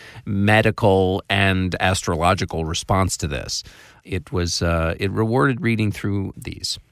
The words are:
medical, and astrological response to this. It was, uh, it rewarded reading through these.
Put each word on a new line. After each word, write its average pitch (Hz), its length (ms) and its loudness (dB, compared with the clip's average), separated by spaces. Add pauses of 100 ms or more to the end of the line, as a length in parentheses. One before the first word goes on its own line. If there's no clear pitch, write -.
(240)
medical, 101 1040 2
and 95 520 2
astrological 87 840 0
response 92 540 -2
to 85 80 -4
this. - 360 -6 (400)
It - 300 -8
was, 87 300 -2
uh, 85 360 0
it 98 120 -2
rewarded 117 500 2
reading 107 320 0
through 98 420 -4
these. - 440 -10 (140)